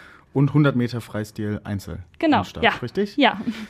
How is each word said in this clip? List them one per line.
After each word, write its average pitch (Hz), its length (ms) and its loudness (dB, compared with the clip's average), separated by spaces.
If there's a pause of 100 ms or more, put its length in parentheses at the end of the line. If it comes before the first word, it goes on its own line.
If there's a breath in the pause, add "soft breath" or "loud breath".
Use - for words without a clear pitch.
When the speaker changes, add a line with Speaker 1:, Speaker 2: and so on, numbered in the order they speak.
(340 loud breath)
Speaker 1:
und 139 200 4
hundert 143 220 6
Meter 120 240 0
Freistil 107 640 -6
Einzel 90 360 -6 (200)
Speaker 2:
Genau, 269 200 4
Speaker 1:
am - 40 -2
Start, - 220 -10
Speaker 2:
ja. 117 60 2 (100)
Speaker 1:
richtig? 190 340 -4
Speaker 2:
Ja. 220 240 4 (300 loud breath)